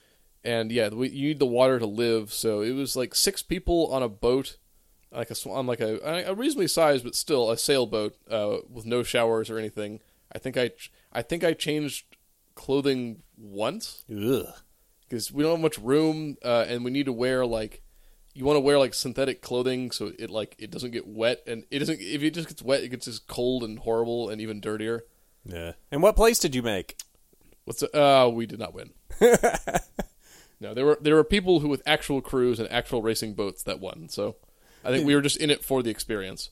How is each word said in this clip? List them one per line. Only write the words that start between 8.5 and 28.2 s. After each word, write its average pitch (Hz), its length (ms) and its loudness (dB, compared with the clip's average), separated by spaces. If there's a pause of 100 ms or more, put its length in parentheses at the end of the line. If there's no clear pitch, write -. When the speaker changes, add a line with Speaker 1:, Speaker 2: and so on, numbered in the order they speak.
Speaker 1:
with 117 180 -16
no 120 180 0
showers 113 460 2
or 113 80 -6
anything. 107 420 -8 (320)
I - 60 -12
think 127 180 -6
I 123 120 2
ch-, - 220 -12 (220)
I 120 100 -4
think 170 220 -4
I 165 80 4
changed 151 540 -4 (500)
clothing 131 640 0 (160)
once. 110 720 -8
Speaker 2:
Ugh. 107 360 0 (640)
Speaker 1:
'Cause 113 220 -8
we 143 140 -2
don't 160 80 2
have 165 80 0
much 156 180 0
room, 151 640 0
uh, 120 240 2
and 120 180 -6
we 123 60 -4
need 139 160 -2
to 131 60 -2
wear, 127 340 0
like, 110 360 -6 (520)
you 131 120 -6
wanna 147 140 4
wear, 143 180 6
like, 127 160 4
synthetic 131 480 -2
clothing 123 480 -2
so 101 280 -6
it, - 120 -10
like, 104 280 -6
it 104 120 -14
doesn't 123 220 -8
get 117 140 -6
wet, 110 400 0
and 113 240 -10
it 139 100 -2
doesn't, 147 200 -2
if 117 220 -6
it 156 80 2
just 160 180 -8
gets - 140 -18
wet, 131 200 0
it 123 60 -8
gets 123 160 -10
just 113 220 -14
cold 127 360 -2
and 110 180 -10
horrible 117 500 -2
and 107 100 -8
even 110 180 -8
dirtier. 110 460 -4 (400)
Speaker 2:
Yeah. 85 280 -10 (180)
And 143 120 0
what 208 140 6
place 226 220 6
did 151 160 0
you 127 80 0
make? 104 340 -4 (680)
Speaker 1:
What's - 160 -10
the, - 140 -4
uh, 139 340 8